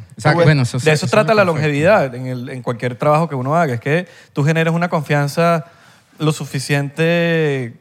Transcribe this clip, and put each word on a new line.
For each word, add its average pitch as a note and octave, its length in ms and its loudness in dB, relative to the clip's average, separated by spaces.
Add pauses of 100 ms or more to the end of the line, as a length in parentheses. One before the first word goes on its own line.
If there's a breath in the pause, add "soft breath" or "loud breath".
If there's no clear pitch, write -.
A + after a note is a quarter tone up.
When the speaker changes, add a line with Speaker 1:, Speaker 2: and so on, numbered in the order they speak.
(160)
Speaker 1:
O - 40 -14
sea, D3+ 120 2
Speaker 2:
Güey, E3+ 140 4
Speaker 1:
bueno, C#3+ 160 4
eso, B2 160 -2
Speaker 3:
De D#3 140 2
eso D3+ 140 0
Speaker 1:
eso - 20 -2
Speaker 3:
trata G#3+ 240 2
Speaker 1:
es G#3+ 40 2
Speaker 3:
la G#3 60 6
Speaker 1:
perfecto. D#3 240 0
Speaker 3:
longevidad D3 480 2
en, B2+ 140 -8
el, B2 220 -8
en B2+ 120 -10
cualquier B2 320 -6
trabajo D3+ 340 0
que D3+ 60 -8
uno C3+ 220 -2
haga. D#3+ 180 0
Es A2+ 60 -6
que E3 260 -2 (260 loud breath)
tú D3 120 -2
generes D#3+ 280 0
una E3+ 160 -2
confianza D#3 760 0 (560 loud breath)
lo D#3 100 0
suficiente D3 1500 -2